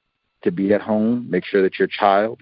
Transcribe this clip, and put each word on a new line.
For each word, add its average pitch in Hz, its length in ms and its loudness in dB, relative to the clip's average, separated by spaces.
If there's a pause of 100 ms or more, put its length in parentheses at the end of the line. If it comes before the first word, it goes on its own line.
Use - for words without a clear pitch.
(420)
to 104 80 -2
be 98 220 0
at 101 80 2
home, 110 480 -2
make 95 160 -2
sure 98 180 0
that 95 160 0
your 95 100 0
child 104 540 0